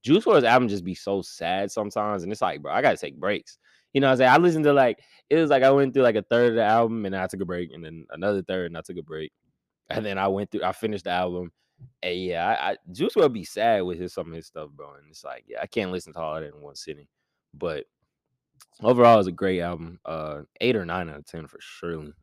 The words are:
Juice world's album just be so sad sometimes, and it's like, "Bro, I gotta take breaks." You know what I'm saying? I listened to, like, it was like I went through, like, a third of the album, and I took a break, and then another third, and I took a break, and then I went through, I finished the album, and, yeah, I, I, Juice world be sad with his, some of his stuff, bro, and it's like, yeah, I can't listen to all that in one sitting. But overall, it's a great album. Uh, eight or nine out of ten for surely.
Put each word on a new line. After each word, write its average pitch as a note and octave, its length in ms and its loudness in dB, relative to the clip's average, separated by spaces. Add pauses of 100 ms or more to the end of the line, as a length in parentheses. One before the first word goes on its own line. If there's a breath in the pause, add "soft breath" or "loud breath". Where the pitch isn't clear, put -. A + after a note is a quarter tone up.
Juice E3+ 220 2
world's D#3 220 4
album B2 220 4
just G2 160 -4
be F#2 100 -6
so G2 260 -4
sad F#2 500 -6
sometimes, G#2 520 -6
and F#2 100 -8
it's G#2 80 -8
like, D2 220 -4
"Bro, C#2+ 100 -10
I G2 80 0
gotta C3 160 2
take C#2+ 240 -12
breaks." F#2+ 380 -6 (340 soft breath)
You C3+ 80 2
know C#3 60 4
what C3 60 6
I'm C3 60 4
saying? B2+ 120 6
I C#3 80 8
listened E3 260 4
to, D3 80 6
like, C3 280 4 (280 soft breath)
it D3 80 4
was D#3+ 140 2
like C3+ 120 4
I C3+ 80 8
went C#3 220 4
through, C3 120 4
like, A2+ 120 4
a G#2 60 0
third A#2+ 280 4
of A2+ 60 -2
the A2+ 80 2
album, A2+ 400 2
and F#2+ 100 -6
I F#2 120 -4
took F#2+ 160 -6
a - 20 -2
break, F2 300 -6
and E2+ 100 -16
then D#2+ 260 -16
another G2 320 -2
third, F#2 240 -4
and E2 120 -10
I - 20 -10
took F2 160 -14
a E2+ 60 -10
break, D#2 280 -12 (600)
and A2 160 -6
then G2 120 -6
I G2 100 2
went G2 220 -4
through, G2+ 140 -6
I F#2 80 -2
finished G#2 320 -6
the F2+ 60 -6
album, F2+ 420 -4 (500)
and, F2+ 160 -4
yeah, F2 300 -4
I, G2 240 -2
I, - 40 -6 (160)
Juice B2 240 -4
world D3+ 180 4
be F#2+ 100 -10
sad G#2+ 400 0
with F2 140 -6
his, F2+ 160 -10
some E2+ 140 -8
of E2 60 -14
his D#2+ 120 -14
stuff, D2+ 240 -16
bro, C#2+ 240 -20
and D2 160 -20
it's - 140 -20
like, B1+ 240 -14
yeah, A1+ 140 -10
I F#2+ 40 -8
can't G2 260 -4
listen F2 220 -10
to E2+ 60 -12
all D#2+ 200 -6
that D2 140 -14
in D2 80 -20
one C#2+ 140 -20
sitting. D2 300 -16 (480)
But D2+ 300 -6 (1000)
overall, A#2 360 8
it's F#2+ 100 2
a F2+ 40 -6
great F#2 280 -2
album. E2+ 440 -8
Uh, D#2 380 -10 (180)
eight A#2+ 160 2
or F#2+ 80 -2
nine E2+ 240 -6
out D2+ 100 -14
of D2 80 -20
ten D#2+ 200 -14
for - 140 -20
surely. D#2+ 520 -12 (100)